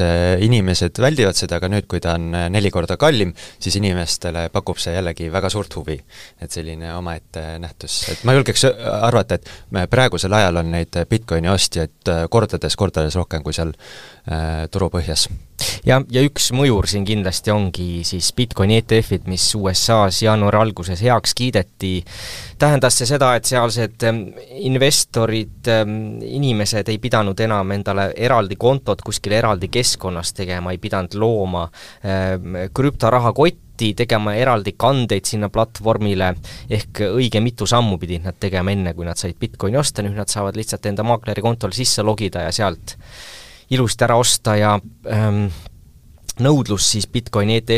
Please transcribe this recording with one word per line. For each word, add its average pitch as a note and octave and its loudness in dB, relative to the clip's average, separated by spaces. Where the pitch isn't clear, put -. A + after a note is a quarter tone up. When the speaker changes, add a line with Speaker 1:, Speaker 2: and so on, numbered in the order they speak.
Speaker 1:
eh, F2 2
inimesed F#2+ 2
väldivad B2 2
seda, F2 -2
aga F#2 -2
nüüd, G#2 0
kui F2 -4
ta E2+ 0
on, E2 -4
eh, F2 -2
neli G2+ 2
korda F2 -2
kallim, A2+ 2
siis F#2+ -2
inimestele F2 -2
pakub F#2 -4
see F2 -4
jällegi E2 -4
väga F#2+ -2
suurt G2+ -6
huvi. D2+ -8
Et D#2+ -12
selline E2 -10
omaette E2 -10
nähtus. - -8
Et F2+ -8
ma B2 6
julgeks C3 4
arvata, A2 2
et - -6
me F#2 -2
praegusel G#2 2
ajal F#2 4
on E2 0
neid E2+ -2
Bitcoini E2+ 0
ostjaid, F2+ 0
eh, E2+ 0
kordades, F#2+ 0
kordades D#2+ 0
rohkem E2 -4
kui D#2 -6
seal, E2 -4
eh, D#2+ -4
turu F#2 -2
põhjas. D#2+ -2
Speaker 2:
Ja, C3 4
ja B2+ 2
üks - 0
mõjur A#2 4
siin G2+ 0
kindlasti G#2 -2
ongi F2+ -2
siis F2+ -2
Bitcoini A2+ 2
E A2 2
T A2+ 2
F-id, F#2 -2
mis F2+ -2
U G2 -2
S F#2 0
A-s G#2 4
jaanuari G#2+ 4
alguses F#2+ 0
heaks A#2+ 4
kiideti. F#2+ -2
Tähendas C3+ 4
see B2 0
seda, C3 4
et A2+ 0
sealsed, A#2 0
em, A2+ 0
investorid, B2 0
em, A2 0
inimesed A2+ 0
ei A2 0
pidanud A2 0
enam G#2 0
endale G2 -2
eraldi A2 2
kontot A#2 0
kuskil G#2 -4
eraldi G#2+ 2
keskkonnas F2+ -2
tegema, F2+ -6
ei F2+ -6
pidanud F#2+ -4
looma, F#2+ 0
em, F#2+ -2
krüptorahakotti, B2 2
tegema G#2+ 0
eraldi A2 2
kandeid A#2 2
sinna G#2 -2
platvormile, G2+ 0
ehk G#2+ -4
õige A2+ 2
mitu A#2 -2
sammu A2+ 2
pidid E2+ -6
nad F2+ -8
tegema F#2 -2
enne, F#2 -2
kui E2+ -8
nad E2+ -6
said F2 -6
Bitcoini - -4
osta. C#3+ -2
Nüüd G2+ -4
nad G#2 -6
saavad G2 -4
lihtsalt A2 -6
enda G2+ -2
maakleri A2+ -2
kontole A2+ -2
sisse A#2 0
logida G2+ -2
ja F2+ -4
sealt F#2 -4
ilusti B2+ 2
ära A#2 4
osta A#2 2
ja, G#2 4
em, G#2+ 2
nõudlus B2 4
siis G2+ -2
Bitcoini A2 0
E - -6
T A2+ 0